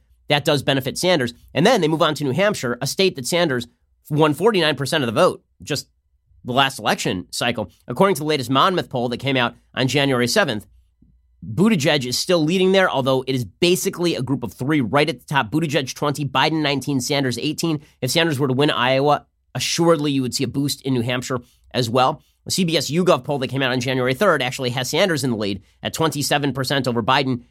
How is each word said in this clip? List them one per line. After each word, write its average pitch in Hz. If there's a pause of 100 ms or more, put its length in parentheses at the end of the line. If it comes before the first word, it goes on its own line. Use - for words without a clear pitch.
(280)
That 143
does 147
benefit 135
Sanders. 160 (180)
And 160
then 240
they 151
move 160
on 151
to 147
New 127
Hampshire, 175
a 143
state 185
that 127
Sanders 147 (420)
won 151
forty-nine 170
percent 139
of -
the 117
vote 156 (180)
just - (560)
the 120
last 135
election 113
cycle. 120 (160)
According 185
to 139
the 151
latest 135
Monmouth 156
poll 123
that 117
came 135
out 120 (200)
on 131
January 135
seventh, 127 (800)
Buttigieg 151
is 123
still 175
leading 185
there, 190
although 131
it 131
is 123
basically 175
a 127
group 131
of 104
three 143
right 139
at 165
the -
top. 131
Buttigieg 147
twenty, 147
Biden 151
nineteen, 139
Sanders 131
eighteen. 156 (200)
If 127
Sanders 165
were 139
to 131
win 147
Iowa, 135 (280)
assuredly 151
you 135
would 123
see 139
a 110
boost 139
in 135
New 120
Hampshire 127 (320)
as 117
well. 127 (220)
A -
C 190
B 165
S 131
YouGov 165
poll 143
that 127
came 135
out 127
on 127
January 131
third 160
actually 127
has 127
Sanders 160
in 135
the 113
lead 101 (180)
at -
twenty-seven 147
percent 135
over 117
Biden 131